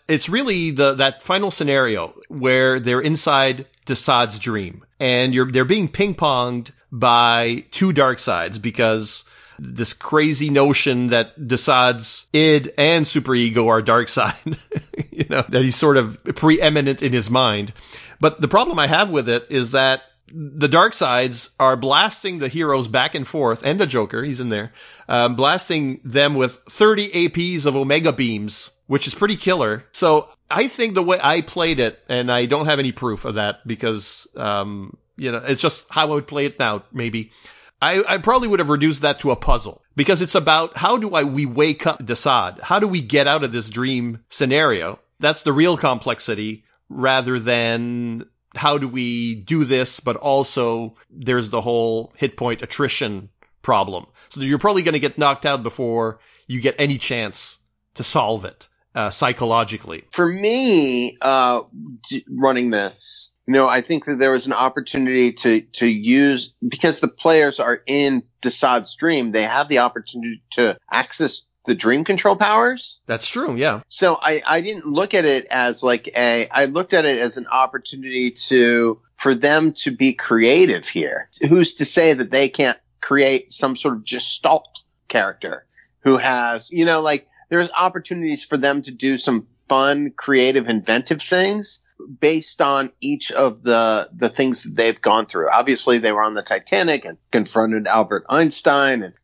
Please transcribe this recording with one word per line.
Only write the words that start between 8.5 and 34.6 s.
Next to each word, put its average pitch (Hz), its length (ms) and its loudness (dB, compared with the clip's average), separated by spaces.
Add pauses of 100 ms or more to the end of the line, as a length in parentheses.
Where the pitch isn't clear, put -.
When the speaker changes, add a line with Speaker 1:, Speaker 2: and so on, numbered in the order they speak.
Speaker 1:
because 110 640 -2 (340)
this 123 340 -8
crazy 151 560 0
notion 139 600 2
that 117 300 0
Desaad's 123 920 0
id 151 460 4
and 156 260 4
superego 120 640 0
are 113 160 4
Darkseid, 117 760 0 (260)
<laughs> - 260 -12
you - 180 -4
know, 135 180 0
that 127 160 0
he's 127 140 0
sort 147 220 4
of 110 260 -2
preeminent 151 800 2
in 131 100 0
his 113 180 0
mind. 110 440 0 (440)
But 151 220 0
the 147 80 0
problem 226 300 2
I 147 80 2
have 175 240 2
with 139 180 -2
it 120 220 0
is 127 220 -2
that 135 300 2 (260)
the 147 400 -4
Darkseids 131 800 2 (100)
are 131 160 4
blasting 175 640 0
the 139 100 -4
heroes 139 400 0
back 127 260 0
and 143 140 -6
forth, 123 360 -2
and 156 140 0
the 202 80 2
Joker, 117 380 -2
he's 135 160 -6
in 127 80 -6
there, 110 240 -4 (360)
um, 123 280 2
blasting 143 680 -2
them 143 300 0
with 127 220 -2 (120)
thirty 208 440 2
A 175 160 2
Ps 175 360 -4
of 139 120 0
Omega 147 360 0
Beams, 110 580 -4 (160)
which 139 200 -2
is 135 80 -8
pretty 208 220 0
killer. 131 560 -2
So 156 360 2 (220)
I 196 160 0
think 233 280 -4
the 185 80 2
way 175 200 2
I 156 200 2
played 165 360 -2
it, 117 300 -2
and 123 240 -2
I 123 140 2
don't 147 200 0
have 147 140 2
any 131 100 -2
proof 113 340 -6
of 117 100 -6
that 104 320 -6
because, 113 680 -6
um, 101 640 -8 (200)